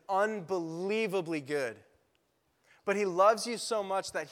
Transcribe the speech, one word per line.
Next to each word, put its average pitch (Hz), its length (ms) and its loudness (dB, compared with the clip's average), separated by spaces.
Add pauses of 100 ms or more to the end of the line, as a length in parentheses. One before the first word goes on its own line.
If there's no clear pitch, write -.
unbelievably 190 1300 -2
good. 131 360 -2 (1040)
But 202 140 0
he 208 80 2
loves 196 420 4
you 233 100 -4
so 214 260 -2
much 190 280 -4
that 156 200 -6